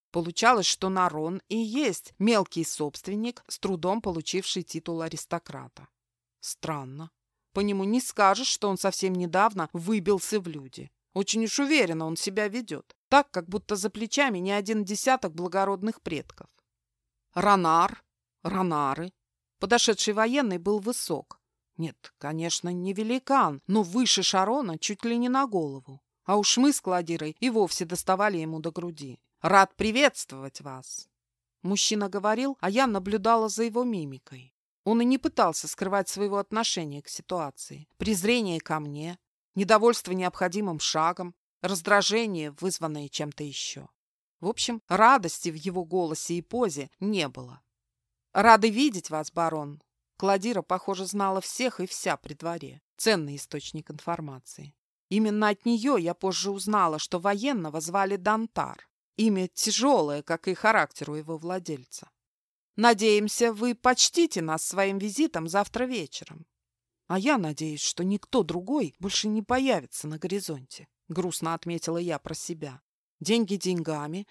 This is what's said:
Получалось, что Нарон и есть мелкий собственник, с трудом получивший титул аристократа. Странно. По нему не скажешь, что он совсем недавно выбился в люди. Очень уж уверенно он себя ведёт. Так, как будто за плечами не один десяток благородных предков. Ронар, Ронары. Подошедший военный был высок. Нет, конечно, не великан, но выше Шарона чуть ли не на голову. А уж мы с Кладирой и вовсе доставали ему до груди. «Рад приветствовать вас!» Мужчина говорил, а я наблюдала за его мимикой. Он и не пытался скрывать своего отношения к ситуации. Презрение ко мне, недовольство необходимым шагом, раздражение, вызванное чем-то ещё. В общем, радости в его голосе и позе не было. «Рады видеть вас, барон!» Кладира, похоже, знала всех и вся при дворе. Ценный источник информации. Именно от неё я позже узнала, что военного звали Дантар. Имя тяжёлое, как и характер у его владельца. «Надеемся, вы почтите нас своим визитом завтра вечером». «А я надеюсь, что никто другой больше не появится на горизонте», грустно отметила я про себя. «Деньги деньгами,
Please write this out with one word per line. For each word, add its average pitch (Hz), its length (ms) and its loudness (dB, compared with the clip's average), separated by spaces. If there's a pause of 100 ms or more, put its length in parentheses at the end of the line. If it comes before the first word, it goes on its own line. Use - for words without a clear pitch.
(140)
Получалось, 175 520 4
что - 240 0
Нарон 175 580 0
и 214 80 -4
есть 226 640 -2
мелкий 196 420 2
собственник, 202 840 -6
с - 100 -10
трудом 190 420 -2
получивший 180 640 -4
титул 165 400 -8
аристократа. 147 840 -10 (500)
Странно. 147 720 -10 (420)
По - 60 -4
нему 202 240 2
не 214 180 2
скажешь, 208 460 4
что - 220 0
он 190 100 0
совсем 190 340 0
недавно 185 600 2
выбился 190 640 0
в 185 80 -6
люди. 139 460 -14 (220)
Очень 220 320 0
уж - 120 -2
уверенно 220 480 2
он 160 100 -4
себя 202 300 -2
ведёт. 208 480 -8 (140)
Так, 277 240 6
как 170 160 -6
будто 202 260 -4
за 202 160 -2
плечами 220 480 -2
не 185 140 -2
один 208 320 -2
десяток 208 500 0
благородных 196 640 -2
предков. - 460 -10 (840)
Ронар, 180 720 4 (400)
Ронары. 165 680 -2 (460)
Подошедший 214 560 2
военный 220 440 2
был 202 200 0
высок. - 640 -6 (360)
Нет, - 420 -10
конечно, 160 500 -4
не 180 240 -4
великан, 220 760 0
но 208 160 4
выше 202 400 2
Шарона 190 560 0
чуть - 260 -6
ли 233 140 0
не 247 100 0
на 269 200 2
голову. 139 520 -6 (240)
А 196 120 2
уж 202 200 4
мы 269 160 8
с - 80 0
Кладирой 165 600 -2
и 254 100 2
вовсе 208 340 2
доставали 190 540 0
ему 160 220 -4
до 165 100 -4
груди. 156 480 -10 (260)
«Рад 190 320 6
приветствовать 208 840 0
вас!» 131 440 -16 (540)
Мужчина 202 480 0
говорил, 214 540 0
а 180 80 0
я 254 160 4
наблюдала 214 640 2
за 220 140 -2
его 233 200 -2
мимикой. 139 720 -8 (300)
Он 226 180 4
и - 20 4
не 254 140 4
пытался 196 500 0
скрывать 190 400 -2
своего 202 300 -2
отношения 185 640 -4
к - 80 -18
ситуации. 151 760 -8 (120)
Презрение 202 600 2
ко 156 220 -4
мне, 151 380 -10 (360)
недовольство 208 580 4
необходимым 180 680 -2
шагом, 175 540 -2 (260)
раздражение, 190 920 0
вызванное 156 580 -6
чем-то 151 340 -8
ещё. - 460 -10 (500)
В 170 80 -4
общем, 233 400 -4
радости 196 640 4
в 156 60 -10
его 175 280 -6
голосе 170 520 -2
и 175 40 -2
позе 156 580 -4
не 190 300 -2
было. 127 320 -16 (720)
«Рады 220 380 8
видеть 214 400 0
вас, 156 200 -4
барон!» 151 520 -4 (340)
Кладира, 196 460 2
похоже, 185 420 -4
знала 190 380 -2
всех - 380 -4
и 185 60 -2
вся 165 300 -4
при - 160 -14
дворе. 160 480 -10 (160)
Ценный 156 400 0
источник 151 540 -12
информации. 147 840 -10 (360)
Именно 214 400 2
от 208 160 -2
неё 233 320 2
я 170 160 0
позже 190 360 -2
узнала, 196 480 2
что 180 200 -4
военного 196 640 -2
звали 196 340 0
Дантар. 208 720 -2 (280)
Имя 202 300 4
тяжёлое, 202 760 0
как - 260 -4
и 185 60 0
характер 175 560 0
у 147 40 -6
его 156 240 -8
владельца. 165 720 -10 (640)
«Надеемся, 214 760 4
вы 220 240 -2
почтите 254 680 2
нас 156 240 -2
своим 196 320 0
визитом 196 480 -2
завтра 202 380 -2
вечером». 160 640 -10 (600)
«А 180 120 0
я 254 200 4
надеюсь, 151 440 -4
что - 200 -4
никто 202 400 0
другой 180 560 -4
больше 202 300 -4
не 214 140 -2
появится 233 640 -2
на 156 100 -10
горизонте», 165 720 -8 (200)
грустно 165 460 -2
отметила 170 440 -4
я 170 200 -2
про - 160 -10
себя. 151 460 -10 (400)
«Деньги 202 340 2
деньгами, 165 760 -4